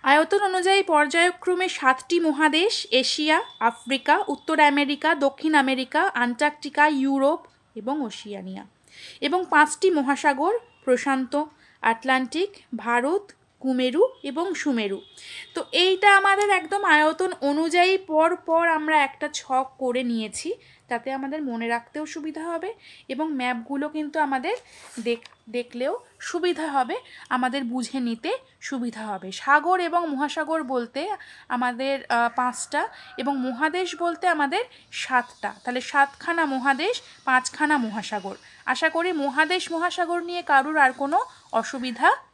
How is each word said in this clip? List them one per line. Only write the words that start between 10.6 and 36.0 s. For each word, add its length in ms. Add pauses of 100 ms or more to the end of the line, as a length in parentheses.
প্রশান্ত, 500 (500)
আটলান্টিক, 680 (240)
ভারত, 480 (380)
কুমেরু 420 (200)
এবং 300
সুমেরু। 460 (540)
তো 80 (100)
এইটা 460
আমাদের 320 (100)
একদম 260
আয়তন 460 (100)
অনুযায়ী 560
পর 320 (180)
পর 160 (140)
আমরা 200 (100)
একটা 260
ছক 340 (100)
করে 260
নিয়েছি, 460 (380)
তাতে 200 (100)
আমাদের 240
মনে 260
রাখতেও 380
সুবিধা 460
হবে 180 (440)
এবং 140 (120)
ম্যাপগুলো 500
কিন্তু 300
আমাদের 360 (480)
দেখ-, 280 (180)
দেখলেও 440 (260)
সুবিধা 480
হবে, 280 (340)
আমাদের 340
বুঝে 360
নিতে 320 (300)
সুবিধা 500
হবে। 200
সাগর 480
এবং 220 (120)
মহাসাগর 500
বলতে 380 (480)
আমাদের, 540
আহ, 320
পাঁচটা 460 (360)
এবং 200
মহাদেশ 520 (140)
বলতে 240
আমাদের 360 (280)
সাতটা। 580 (140)
তাহলে 180
সাতখানা 640